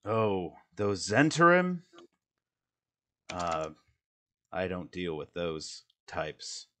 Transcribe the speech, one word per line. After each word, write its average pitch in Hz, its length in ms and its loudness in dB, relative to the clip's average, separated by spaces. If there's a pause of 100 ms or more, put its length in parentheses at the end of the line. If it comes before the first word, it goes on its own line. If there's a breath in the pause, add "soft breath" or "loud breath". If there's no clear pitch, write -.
Oh, 101 480 0 (220)
those 101 320 -2
Zhentarim? 170 720 6 (1500)
Uh, 82 380 -4 (800)
I 92 160 -4
don't 90 240 -6
deal 90 240 -4
with 73 180 -10
those 82 500 -6 (240)
types. - 600 -10 (120)